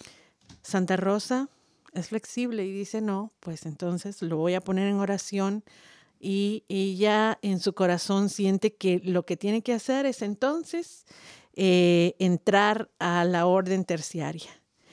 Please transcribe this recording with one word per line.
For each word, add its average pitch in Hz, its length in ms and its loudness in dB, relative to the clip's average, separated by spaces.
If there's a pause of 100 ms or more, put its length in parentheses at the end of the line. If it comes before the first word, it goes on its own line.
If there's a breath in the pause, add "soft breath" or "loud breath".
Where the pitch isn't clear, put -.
(640 soft breath)
Santa 185 360 0
Rosa 208 500 0 (460)
es 180 140 -8
flexible 220 580 -6
y 190 60 -6
dice, 202 280 -6
"No, 208 400 -4
pues 165 240 -12
entonces 175 560 -6
lo 165 160 -4
voy 170 160 2
a 185 80 0
poner 190 280 0
en 202 80 0
oración". 196 680 -2 (540 soft breath)
Y 202 500 -2
ella 208 720 2
en 190 180 0
su 190 140 -2
corazón 196 560 2
siente 196 440 0
que 180 300 0
lo 180 220 0
que 170 100 -2
tiene 214 260 -2
que 247 120 -2
hacer 262 320 -2
es 254 160 -2
entonces, 302 840 -4 (500 loud breath)
eh, 180 640 4
entrar 196 800 2
a 175 260 0
la 175 220 2
orden 185 380 2
terciaria. 156 640 -6 (420 loud breath)